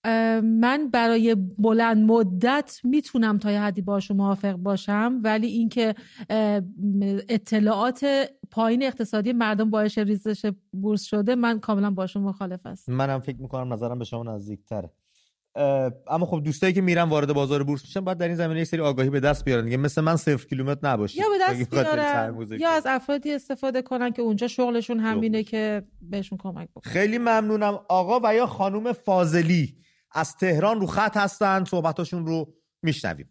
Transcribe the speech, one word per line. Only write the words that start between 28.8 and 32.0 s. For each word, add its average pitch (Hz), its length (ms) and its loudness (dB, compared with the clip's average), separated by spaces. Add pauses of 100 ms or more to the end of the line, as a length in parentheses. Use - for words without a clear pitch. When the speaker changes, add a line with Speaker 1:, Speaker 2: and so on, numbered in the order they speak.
Speaker 2:
فاضلی 175 800 2 (380)
از 156 260 -4
تهران 190 420 2
رو 185 80 0
خط 208 300 0
هستن، 196 460 2
صحبتاشون 165 600 -2